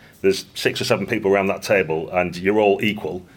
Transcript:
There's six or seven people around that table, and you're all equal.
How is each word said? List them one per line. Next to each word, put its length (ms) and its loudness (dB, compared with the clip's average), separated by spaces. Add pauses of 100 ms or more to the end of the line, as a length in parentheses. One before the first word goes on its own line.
(200)
There's 340 0
six 260 -2
or 40 -4
seven 220 0
people 240 0
around 160 2
that 160 -2
table, 480 0
and 260 0
you're 220 0
all 240 4
equal. 400 -2 (140)